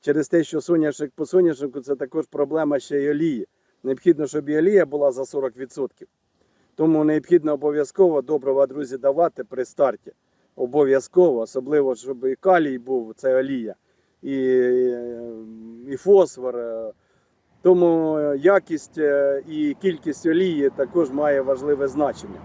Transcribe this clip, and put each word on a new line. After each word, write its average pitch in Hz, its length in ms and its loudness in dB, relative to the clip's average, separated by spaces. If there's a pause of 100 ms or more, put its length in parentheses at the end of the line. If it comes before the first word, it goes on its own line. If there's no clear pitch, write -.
Через 147 280 -2
те, 170 160 2
що 156 160 -6
соняшник 151 540 -2
по 151 120 -6
соняшнику, 143 540 0
це 135 160 -6
також 143 300 -6
проблема 147 520 -2
ще 143 240 -4
й 143 80 0
олії. 147 380 -2 (340)
Необхідно, 143 440 0
щоб 143 220 -6
і 151 100 0
олія 180 280 4
була 143 260 0
за 131 120 -6
сорок 131 320 -6
відсотків. 127 520 -10 (680)
Тому 156 300 2
необхідно 151 480 2
обов'язково 147 720 0
добрива, 135 440 0
друзі, 131 320 -8
давати 139 460 0
при 127 200 -6
старті. - 480 -4 (440)
Обов'язково, 135 840 2
особливо, 131 540 -2
щоб 120 300 -10
і 131 100 0
калій 160 440 2
був, 120 380 -6
це 131 240 0
олія, 127 340 -6 (480)
і, 139 120 -8 (1500)
і 139 100 -10
фосфор. 139 600 2 (1080)
Тому 165 560 4 (160)
якість, 170 640 0
е, 143 500 0
і 151 320 -4
кількість 165 460 -4
олії 160 440 2
також 139 400 -2
має 143 300 0
важливе 139 480 0
значення. 127 560 -4